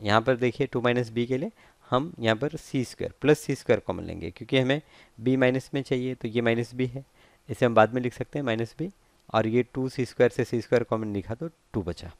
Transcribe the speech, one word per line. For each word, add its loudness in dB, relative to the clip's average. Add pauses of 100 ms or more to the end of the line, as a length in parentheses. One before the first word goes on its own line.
यहाँ 2
पर 2
देखिए 0
टू -4
माइनस 0
b -2
के -2
लिए -6 (400)
हम -2
यहाँ 2
पर -6
सी -4
स्क्वायर -8
प्लस 4
सी -4
स्क्वायर 0
कॉमन -6
लेंगे, -8
क्योंकि -2
हमें 2 (380)
b 2
माइनस 2
में -2
चाहिए, -2
तो -8
ये 0
माइनस 0
b 0
है, -12 (440)
इसे 2
हम 2
बाद 6
में 0
लिख -4
सकते -8
हैं -4
माइनस -2
b, -8 (380)
और 2
ये 2
टू -4
सी -4
स्क्वायर 2
से -2
सी -2
स्क्वायर 2
कॉमन -2
लिखा -4
तो -8 (240)
टू -2
बचा -8